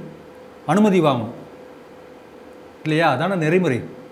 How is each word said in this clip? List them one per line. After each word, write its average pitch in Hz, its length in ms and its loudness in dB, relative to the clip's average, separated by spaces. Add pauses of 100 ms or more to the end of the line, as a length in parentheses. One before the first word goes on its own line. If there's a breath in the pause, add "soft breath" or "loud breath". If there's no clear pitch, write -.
(640)
அனுமதி 190 360 2
வாங்கணும் 123 420 -2 (1400)
இல்லையா? 156 300 2
அதான 170 220 -2
நெறிமுறை, 160 480 0 (280)